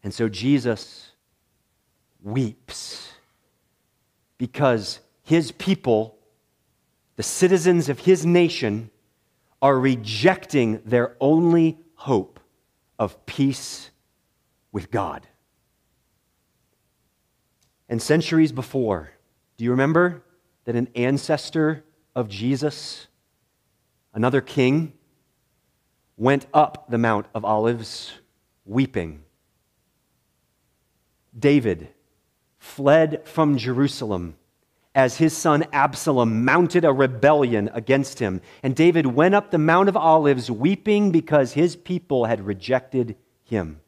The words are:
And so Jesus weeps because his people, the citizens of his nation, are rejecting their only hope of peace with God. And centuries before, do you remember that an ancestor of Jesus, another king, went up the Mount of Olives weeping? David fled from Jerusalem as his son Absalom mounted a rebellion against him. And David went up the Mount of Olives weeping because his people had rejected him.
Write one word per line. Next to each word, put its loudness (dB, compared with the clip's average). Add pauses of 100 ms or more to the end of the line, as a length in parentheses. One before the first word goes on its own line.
And -8
so -2
Jesus -4 (1080)
weeps -8 (1300)
because -2 (220)
his 0
people, -2 (1000)
the -8
citizens 2
of -4
his 2
nation, 0 (680)
are 4
rejecting 0
their 0
only 2 (160)
hope -4 (580)
of -6
peace -6 (840)
with -8
God. -6 (2500)
And -4
centuries 2
before, -4 (460)
do -10
you 0
remember 0 (400)
that -6
an -2
ancestor -2 (320)
of -4
Jesus, -6 (1080)
another 0
king, -2 (1200)
went 0
up 0
the -2
Mount 0
of -8
Olives -4 (520)
weeping? -6 (2250)
David 2 (680)
fled 0
from 0
Jerusalem -4 (580)
as 2
his 0
son 2
Absalom 0
mounted 2
a 4
rebellion 2
against -2
him. -4 (220)
And -4
David 4
went 2
up 0
the 0
Mount 4
of 0
Olives 2
weeping 0
because 0
his 0
people -4
had -4
rejected -4 (260)
him. -6